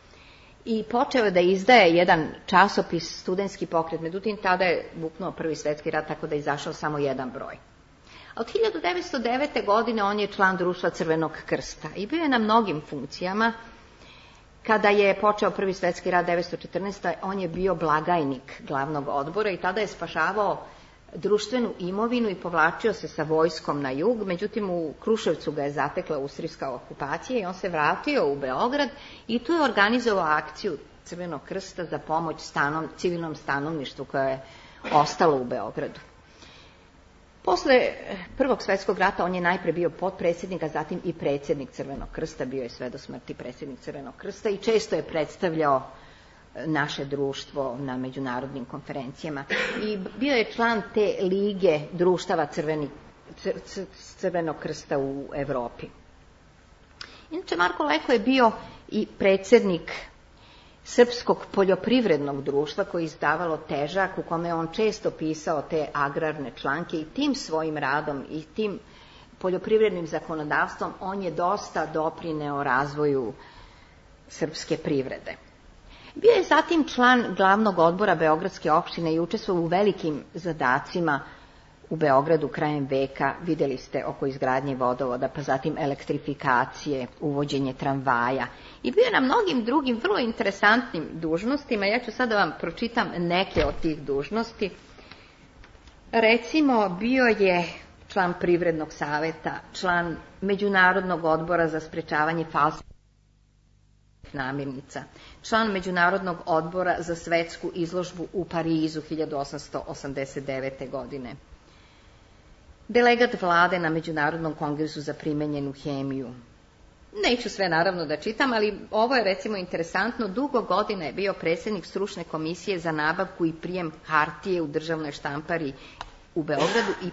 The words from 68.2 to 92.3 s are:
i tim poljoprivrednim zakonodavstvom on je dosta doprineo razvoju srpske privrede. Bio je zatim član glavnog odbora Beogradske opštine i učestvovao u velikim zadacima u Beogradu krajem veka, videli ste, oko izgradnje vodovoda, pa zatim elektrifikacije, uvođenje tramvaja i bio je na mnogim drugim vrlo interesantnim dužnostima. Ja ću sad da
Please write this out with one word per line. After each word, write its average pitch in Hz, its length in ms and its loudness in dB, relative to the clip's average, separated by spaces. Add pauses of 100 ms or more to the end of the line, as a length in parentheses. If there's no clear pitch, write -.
i 156 120 -8
tim 202 360 -4 (600)
poljoprivrednim 185 680 2
zakonodavstvom 160 920 -2
on 196 220 -6
je 175 80 -4
dosta 175 560 -2
doprineo 156 760 -4
razvoju 139 680 2 (960)
srpske - 480 -4
privrede. 131 600 -4 (760)
Bio 415 160 6
je 392 140 6
zatim 311 440 4
član 247 480 6
glavnog 196 420 6
odbora 175 360 6
Beogradske 160 580 2
opštine 165 420 0
i 165 60 2
učestvovao 175 420 0
u 170 40 0
velikim 175 580 2 (100)
zadacima 156 840 0 (720)
u 160 60 -2
Beogradu 151 520 4
krajem 147 380 -2
veka, 135 560 0
videli 147 340 0
ste, - 280 -6
oko 151 220 -4
izgradnje 135 500 0
vodovoda, 127 520 0
pa 147 140 -8
zatim 143 360 -2
elektrifikacije, 139 1300 -2 (140)
uvođenje 139 520 -2
tramvaja 131 760 0 (360)
i 247 80 -2
bio 415 140 6
je 480 80 2
na - 80 4
mnogim 285 440 2
drugim 254 380 0
vrlo 392 160 2
interesantnim 220 920 2
dužnostima. 196 760 -2
Ja 214 120 2
ću 233 140 -6
sad 254 160 -2
da 214 80 0